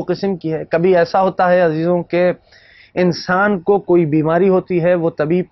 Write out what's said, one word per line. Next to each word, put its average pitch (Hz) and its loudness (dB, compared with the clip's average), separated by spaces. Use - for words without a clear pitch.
قسم 180 -4
کی 160 -6
ہے۔ 151 -8
کبھی 175 2
ایسا 170 0
ہوتا 185 0
ہے 180 4
عزیزوں 170 0
کہ 175 0
انسان 180 0
کو 202 0
کوئی 175 2
بیماری 160 0
ہوتی 180 0
ہے، 180 2
وہ 170 -2
طبیب 165 -2